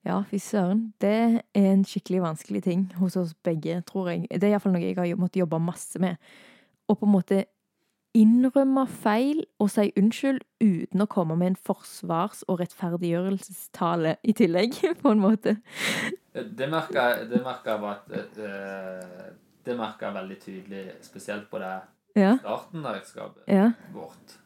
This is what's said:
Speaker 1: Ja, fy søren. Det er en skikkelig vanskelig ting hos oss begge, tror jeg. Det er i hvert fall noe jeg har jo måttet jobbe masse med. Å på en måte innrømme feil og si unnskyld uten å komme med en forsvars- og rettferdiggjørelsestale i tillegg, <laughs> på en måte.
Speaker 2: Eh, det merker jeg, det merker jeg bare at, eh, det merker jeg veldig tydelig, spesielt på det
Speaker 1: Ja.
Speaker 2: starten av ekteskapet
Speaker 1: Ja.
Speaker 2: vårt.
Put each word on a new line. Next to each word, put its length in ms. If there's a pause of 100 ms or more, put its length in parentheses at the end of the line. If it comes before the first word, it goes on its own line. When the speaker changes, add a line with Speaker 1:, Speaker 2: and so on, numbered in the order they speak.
Speaker 1:
Ja, 180
fy 140
søren. 600
Det 100
er 320 (120)
en 300
skikkelig 380
vanskelig 420
ting 300
hos 240
oss 160 (100)
begge, 420
tror 220
jeg. 220
Det 140
er 40
i 40
hvert 100
fall 100
noe 100
jeg 140
har 100
jo 120
måttet 280
jobbe 160
masse 380
med. 180 (720)
Å 80
på 80
en 80
måte 320 (680)
innrømme 720
feil 560 (160)
og 100
si 260
unnskyld 460 (200)
uten 400
å 60
komme 300
med 100
en 80
forsvars- 920
og 140
rettferdiggjørelsestale 1600
i 100
tillegg, 380
<laughs> 320
på 80
en 80
måte. 420 (720)
Speaker 2:
Eh, 100
det 260
merker 240
jeg, 360
det 140
merker 220
jeg 160
bare 180 (200)
at, 200
eh, 920 (360)
det 120
merker 300
jeg 80
veldig 240
tydelig, 520 (120)
spesielt 480
på 80
det 220 (340)
Speaker 1:
Ja. 220
Speaker 2:
starten 480
av 100
ekteskapet 520
Speaker 1:
Ja. 240 (220)
Speaker 2:
vårt. 520